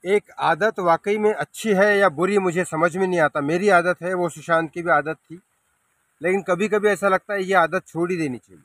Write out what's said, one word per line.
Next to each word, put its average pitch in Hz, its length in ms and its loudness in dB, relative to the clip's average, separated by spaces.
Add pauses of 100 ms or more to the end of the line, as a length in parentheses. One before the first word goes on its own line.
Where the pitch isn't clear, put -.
एक 202 340 0
आदत 165 400 0
वाकई 180 380 0
में 214 160 0
अच्छी 185 400 -4
है 202 240 4
या 196 120 4
बुरी, 185 280 0
मुझे 180 280 0
समझ 160 320 -2
में 190 100 0
नहीं 180 120 0
आता। 147 220 2
मेरी 175 280 0
आदत 175 320 2
है, 180 120 -6
वो 175 160 -2
सुशांत 165 420 -2
की 175 100 -10
भी 170 80 -6
आदत 151 260 0
थी, - 260 -20 (800)
लेकिन 180 200 0
कभी-कभी 196 460 0
ऐसा 202 200 0
लगता 190 260 -2
है 196 100 -4
ये 190 100 -2
आदत 170 340 0
छोड़ 175 240 -6
ही 185 60 -4
देनी 139 200 -6
चाहिए। 87 280 -20